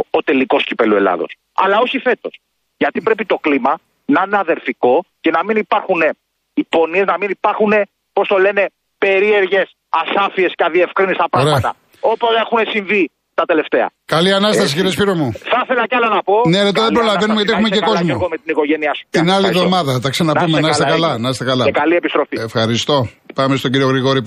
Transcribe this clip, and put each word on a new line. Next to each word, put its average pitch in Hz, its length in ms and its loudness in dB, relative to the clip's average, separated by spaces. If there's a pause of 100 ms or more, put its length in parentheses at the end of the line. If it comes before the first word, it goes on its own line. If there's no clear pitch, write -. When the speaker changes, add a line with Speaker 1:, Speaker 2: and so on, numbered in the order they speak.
Speaker 1:
ο - 140 0
τελικός 135 400 0
κυπέλου 110 320 0
Ελλάδος. 90 360 0 (220)
Αλλά 196 220 0 (100)
όχι 254 140 -6
φέτος. - 340 -4 (440)
Γιατί 147 240 -2
πρέπει 220 240 -2
το 170 120 0
κλίμα 139 360 0 (320)
να 160 200 2
είναι 202 120 -2
αδερφικό 143 680 0 (160)
και 165 100 0
να 165 120 0
μην 220 140 -2
υπάρχουν 190 440 -2 (520)
υπονοιές, 165 520 0
να 180 120 -2
μην 196 120 -4
υπάρχουν, 202 420 0 (420)
πώς 196 140 0
το 202 100 2
λένε, 196 260 2 (340)
περίεργες 196 720 2 (220)
ασάφειες 180 640 -2
και - 120 0
αδιευκρίνηστα 175 600 0
Speaker 2:
Ωραία. - 60 -2
Speaker 1:
πράγματα. 131 400 0 (240)
Όπως 226 300 0 (140)
έχουν 226 160 -2 (140)
συμβεί 196 360 -2 (260)
τα 165 100 0
τελευταία. 151 460 0 (140)
Speaker 2:
Καλή 175 280 2
Ανάσταση, 208 280 2
Speaker 1:
Έτσι. 156 140 0
Speaker 2:
κύριε 185 160 0
Σπύρο 196 240 0
μου. 143 160 -2 (220)
Speaker 1:
Θα 240 100 2
ήθελα 240 240 -2
κι 254 80 -4
άλλα 233 140 0
να 208 140 0
πω. 196 120 2 (180)
Speaker 2:
Ναι, 196 100 2
ρε, 202 80 2
τώρα - 0 -
δεν - 20 -4 (100)
Speaker 1:
Καλή 220 140 0
Speaker 2:
προλαβαίνουμε, 214 440 0
Speaker 1:
Ανάσταση. 202 40 0
Speaker 2:
γιατί 226 60 -2
έχουμε 214 180 0
Speaker 1:
Να 190 60 -2
είστε 214 40 2
Speaker 2:
και 208 60 -2
Speaker 1:
καλά, 220 120 0
Speaker 2:
κόσμο. 175 140 0
Speaker 1:
Γιώργο, - 220 -2
με 165 80 -8
την - 120 -14
οικογένειά 151 440 -2
σου. - 120 -16
Speaker 2:
Την 175 120 0
άλλη 170 80 2 (160)
Speaker 1:
Ευχαριστώ. 185 140 0
Speaker 2:
εβδομάδα 180 320 2 (120)
θα 139 120 -2
ξαναπούμε. 160 440 0
Speaker 1:
Να 156 100 2
είστε - 0 -
Speaker 2:
Να - 0 -
είστε 147 140 0
Speaker 1:
καλά, 143 120 2
Speaker 2:
καλά, 165 120 0
Speaker 1:
Γιώργο. 117 180 -2
Speaker 2:
να 131 40 0
είστε 127 200 -4
καλά. 127 180 0
Speaker 1:
Και 139 40 2 (100)
καλή 160 200 2
επιστροφή. - 340 -2 (140)
Speaker 2:
Ευχαριστώ. 117 480 0 (420)
Πάμε 135 160 0
στον 127 160 -2
κύριο 135 200 2
Γρηγόρη 135 360 0